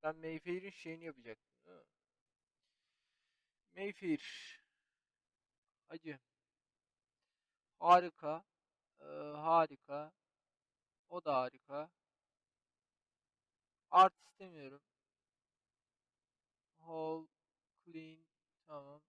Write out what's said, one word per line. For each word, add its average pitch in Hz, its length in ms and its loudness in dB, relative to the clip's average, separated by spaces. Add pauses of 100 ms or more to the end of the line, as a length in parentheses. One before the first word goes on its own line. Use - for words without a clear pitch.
Ben 156 120 -2
Mayfair'in 170 540 -8
şeyini 165 360 -14
yapacaktım, 120 480 -16 (120)
değil 90 120 -20
mi? 67 60 -20 (1900)
Mayfair. - 840 -6 (1300)
Acı. 156 300 -12 (1600)
Harika. 170 640 6 (540)
Ee, 143 60 -20 (300)
harika. 156 760 2 (1000)
O 175 160 -8
da 147 100 2
harika. 135 560 -4 (2000)
Art 185 280 10
istemiyorum. 147 640 -18 (2000)
Hall, 160 500 -6 (580)
clean, 160 400 -16 (420)
tamam. 147 420 -16